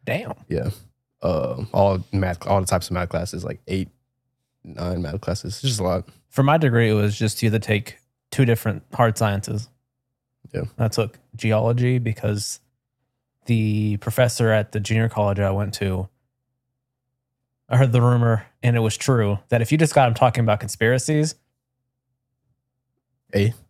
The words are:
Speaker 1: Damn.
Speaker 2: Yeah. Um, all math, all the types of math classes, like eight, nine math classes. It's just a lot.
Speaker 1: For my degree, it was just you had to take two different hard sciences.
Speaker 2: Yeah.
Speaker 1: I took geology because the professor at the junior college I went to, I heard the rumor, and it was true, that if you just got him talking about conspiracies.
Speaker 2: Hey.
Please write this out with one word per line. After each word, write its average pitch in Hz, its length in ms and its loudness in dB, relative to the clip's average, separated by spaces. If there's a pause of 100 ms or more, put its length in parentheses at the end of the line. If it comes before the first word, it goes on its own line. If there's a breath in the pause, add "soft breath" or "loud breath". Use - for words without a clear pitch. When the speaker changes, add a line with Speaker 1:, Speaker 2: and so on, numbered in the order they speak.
Speaker 1:
Damn. - 280 -6 (160)
Speaker 2:
Yeah. - 220 -4 (520)
Um, 71 500 -4
all 98 280 2 (120)
math, 92 340 -2
all 98 140 2
the 92 60 -2
types 90 220 -2
of - 40 -6
math 90 180 -4
classes, 85 340 -6
like - 240 -10
eight, 92 200 -4 (760)
nine 87 380 -6
math 85 180 -8
classes. - 340 -6
It's - 80 -16
just 123 180 -2
a - 20 -4
lot. 87 260 -2 (220)
Speaker 1:
For - 120 0
my 143 160 4
degree, 117 320 2
it 107 40 2
was 104 220 0
just - 260 -4
you 113 80 2
had 110 120 0
to - 40 -10
take - 320 -2 (320)
two - 140 2
different 110 380 0 (120)
hard 113 240 2
sciences. 104 500 -2 (840)
Speaker 2:
Yeah. - 100 -6 (160)
Speaker 1:
I 113 100 0
took - 300 -4 (180)
geology 120 640 0
because 110 600 -4 (840)
the 107 520 0
professor 120 520 0
at 107 220 0
the 110 80 -4
junior 113 300 0
college 101 300 0
I 98 100 2
went 101 240 -4
to, 95 340 -4 (1600)
I 120 80 2
heard 127 160 4
the 123 100 4
rumor, 120 440 4 (160)
and 120 140 2
it 117 40 2
was 110 160 0
true, 107 420 0 (100)
that 117 140 2
if 117 100 0
you 156 60 2
just 160 160 2
got 135 140 6
him 113 60 0
talking 120 280 2
about 107 180 2
conspiracies. 131 720 0 (2000)
Speaker 2:
Hey. 101 200 2 (180)